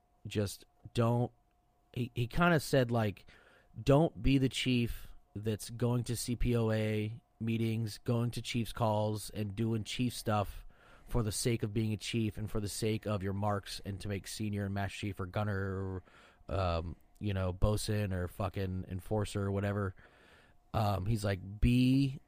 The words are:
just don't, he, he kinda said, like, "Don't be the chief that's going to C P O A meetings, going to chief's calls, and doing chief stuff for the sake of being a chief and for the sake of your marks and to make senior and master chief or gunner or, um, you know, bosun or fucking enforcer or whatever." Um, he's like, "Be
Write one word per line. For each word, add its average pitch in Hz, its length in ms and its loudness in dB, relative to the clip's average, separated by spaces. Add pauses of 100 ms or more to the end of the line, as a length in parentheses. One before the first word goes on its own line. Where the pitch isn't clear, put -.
(280)
just 104 380 -4 (300)
don't, 120 360 2 (640)
he, 120 220 -4
he 120 120 -2
kinda 175 320 4
said, 127 320 2
like, 110 340 0 (560)
"Don't 139 400 6
be 135 160 6
the 131 120 4
chief - 580 0 (280)
that's 104 340 -4
going 120 360 0
to 117 100 -4
C 120 200 -2
P 120 220 4
O 110 140 4
A 107 420 0 (260)
meetings, 113 640 0
going 120 260 2
to 117 100 -6
chief's - 320 -2
calls, 107 640 0
and 101 200 -4
doing 113 280 0
chief 123 300 -2
stuff - 520 -2 (420)
for 120 140 0
the 107 100 0
sake 117 300 0
of 107 120 -2
being 110 200 0
a 101 40 -2
chief 110 400 -2
and 107 120 -6
for 110 100 -2
the 104 80 -4
sake 110 380 -2
of 104 160 -2
your 98 120 -2
marks 101 520 -2
and 98 140 -6
to - 80 -8
make 98 200 -6
senior 101 380 -4
and 98 80 -2
master 101 240 -4
chief 104 220 -6
or 95 80 -6
gunner 98 760 -2 (480)
or, - 80 -2
um, 82 380 0 (240)
you 101 140 -2
know, 95 200 0
bosun 104 580 2
or 90 160 -2
fucking 92 640 -4
enforcer 101 540 -2
or 98 80 0
whatever." 98 420 0 (800)
Um, 101 320 0
he's 107 180 0
like, 98 160 0 (220)
"Be 127 680 4